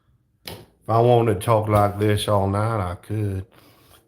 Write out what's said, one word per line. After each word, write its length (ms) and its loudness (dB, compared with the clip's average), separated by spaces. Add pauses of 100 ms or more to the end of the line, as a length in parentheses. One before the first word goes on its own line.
(460)
If 440 -20
I 120 2
wanted 340 4
to 100 -6
talk 220 2
like 320 2
this 280 0
all 200 0
night, 320 -2
I 160 -4
could. 500 -6 (640)